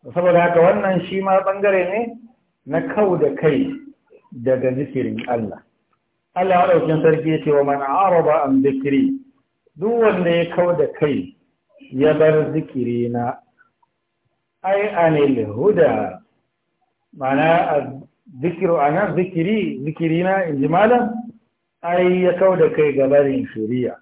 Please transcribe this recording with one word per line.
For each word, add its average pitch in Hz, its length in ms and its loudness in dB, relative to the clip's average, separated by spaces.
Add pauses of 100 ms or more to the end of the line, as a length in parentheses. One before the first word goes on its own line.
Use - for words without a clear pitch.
(140)
Saboda 175 280 4
haka, 170 200 2
wannan 190 460 2
shi 190 140 -6
ma 190 200 2
ɓangare 196 480 0
ne 226 280 -6 (480)
na 156 160 -4 (120)
kau 190 240 0
da 143 180 0
kai 147 360 0 (600)
daga 127 420 -2
zikirin 120 540 -6
Allah. 110 340 -6 (760)
Allah 180 320 2
Maɗaukakin 160 340 2
Sarki 160 280 2
ya 156 140 -2
ce, 151 80 0
"Wa 143 120 4
man 139 180 -2
a'rada 156 640 2
an 135 160 2
dhikri," 135 560 0 (600)
duk 196 140 -2 (100)
wanda 185 280 2
ya 170 260 0
kau 175 220 2
da 147 80 2 (140)
kai - 360 -2 (560)
ya 143 220 2
bar 156 400 2
zikirina, 120 840 -4 (1300)
ai 196 260 0
anil 147 560 2
huda, 110 760 0 (1000)
ma'ana 139 320 0 (220)
a 131 220 -4 (480)
zikiru 170 360 -2
a 147 140 2
nan 180 240 -2
zikiri, 180 680 -2
zikirina 165 640 -2
in 143 120 -4
ji 143 60 0
malam, 214 420 2 (720)
ai 180 420 0
ya 180 140 2
kau 190 180 4
da 165 140 2
kai 147 240 0
ga 135 140 2
barin 139 480 2
shari'a. 113 460 -4